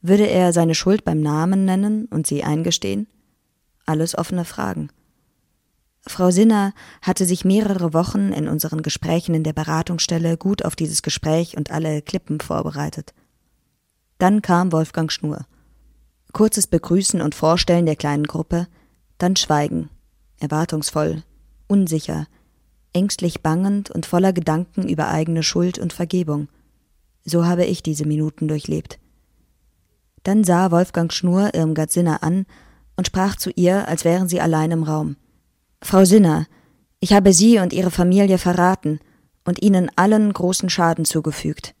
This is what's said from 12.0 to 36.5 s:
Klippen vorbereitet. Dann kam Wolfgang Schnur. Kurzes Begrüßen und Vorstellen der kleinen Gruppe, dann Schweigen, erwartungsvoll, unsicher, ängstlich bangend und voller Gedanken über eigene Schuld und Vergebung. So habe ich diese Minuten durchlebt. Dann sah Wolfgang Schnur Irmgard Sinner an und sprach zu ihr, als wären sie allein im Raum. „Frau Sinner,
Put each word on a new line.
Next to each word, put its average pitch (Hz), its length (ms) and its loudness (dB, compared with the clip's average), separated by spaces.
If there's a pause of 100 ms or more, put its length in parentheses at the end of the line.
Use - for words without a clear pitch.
Klippen 151 360 -8
vorbereitet. 156 760 -6 (1040)
Dann 202 240 4
kam 180 280 2
Wolfgang 160 400 -2
Schnur. - 360 -8 (840)
Kurzes 214 360 2
Begrüßen 175 540 0
und 151 120 -2
Vorstellen 170 540 2
der 151 80 0
kleinen 147 300 -2
Gruppe, 170 420 -4 (500)
dann 185 180 0
Schweigen, 151 540 -2 (500)
erwartungsvoll, 156 840 -4 (440)
unsicher, 160 600 0 (680)
ängstlich 180 480 -2
bangend 196 480 -2
und - 160 -8
voller 185 280 2
Gedanken 175 540 -2
über 151 200 -2
eigene 160 340 -2
Schuld 175 380 -2
und 170 120 -6
Vergebung. 156 580 -4 (760)
So 170 220 0
habe 175 200 2
ich - 160 -2
diese 151 240 -4
Minuten 151 420 -2
durchlebt. 156 520 -6 (1200)
Dann 208 220 2
sah 180 260 4
Wolfgang 170 420 0
Schnur 185 440 0
Irmgard 160 360 0
Sinner 170 300 0
an 180 240 0 (500)
und 185 120 -4
sprach 196 300 -2
zu - 180 -6
ihr, 180 320 2
als - 180 -4
wären 175 220 2
sie 175 120 -2
allein 156 320 0
im 165 120 -2
Raum. 156 320 -4 (680)
„Frau 185 220 6
Sinner, 175 440 6 (520)